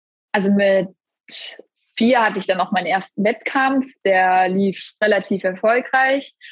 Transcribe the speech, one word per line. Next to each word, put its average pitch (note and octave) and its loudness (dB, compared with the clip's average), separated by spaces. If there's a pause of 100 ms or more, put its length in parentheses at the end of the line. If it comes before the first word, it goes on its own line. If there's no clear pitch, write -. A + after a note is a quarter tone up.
(320)
Also G3 0
mit G3 0 (1000)
vier A#3+ 4
hatte G#3+ 0
ich F#3 -8
dann C4+ 0
auch F#3 -4
meinen F3+ -2
ersten F#3 -4
Wettkampf, C4+ 0 (160)
der F#3 2
lief F#3+ -2
relativ G3+ 0
erfolgreich C4 0 (160)